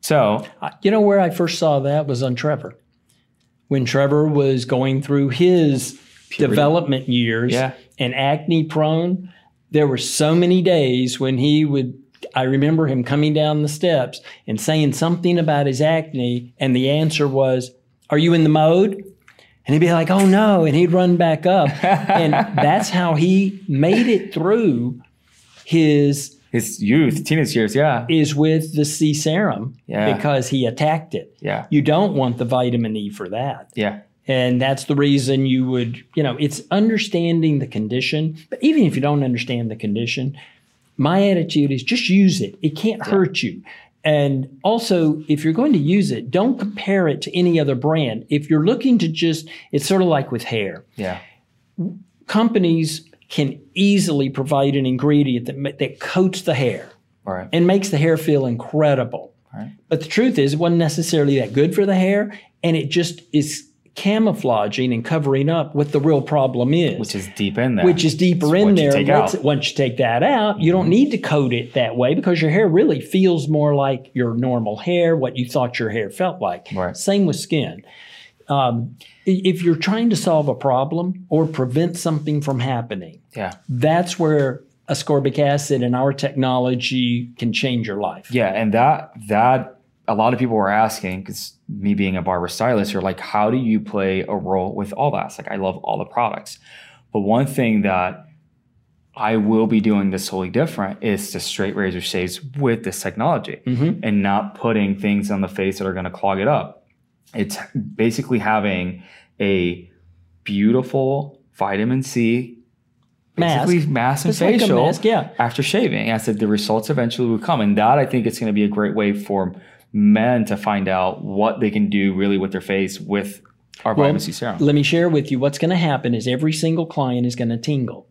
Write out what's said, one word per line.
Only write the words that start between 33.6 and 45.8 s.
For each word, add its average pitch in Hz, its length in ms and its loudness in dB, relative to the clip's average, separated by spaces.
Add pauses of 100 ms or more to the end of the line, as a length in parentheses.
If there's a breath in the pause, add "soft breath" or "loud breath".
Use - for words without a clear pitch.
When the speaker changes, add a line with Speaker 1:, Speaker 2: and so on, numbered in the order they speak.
Speaker 1:
Yeah. 104 240 -4 (280)
Speaker 2:
And 123 320 0
that's 135 260 -2
the 147 100 0
reason 139 500 2
you 127 220 0
would, 123 360 -4 (120)
you 156 80 0
know, 127 160 -2
it's 147 220 -4 (100)
understanding 170 880 0
the 135 80 -4
condition. 143 680 -4 (140)
But - 140 -10
even 302 200 4
if 147 120 2
you 131 60 -2
don't 143 220 2
understand 120 460 -4
the 107 60 -8
condition, 117 600 -4 (640 loud breath)
my 185 320 2
attitude 160 420 0
is 127 120 -4
just - 260 -2
use 190 320 4
it. 101 220 -6
It 151 120 -2
can't 220 300 -4
Speaker 1:
Yeah. - 60 -4
Speaker 2:
hurt 190 320 0
you. 190 180 -6 (420 loud breath)
And 143 440 0 (160)
also, 180 640 0
if 151 160 0
you're 160 100 0
going 269 200 2
to 180 60 4
use 175 320 2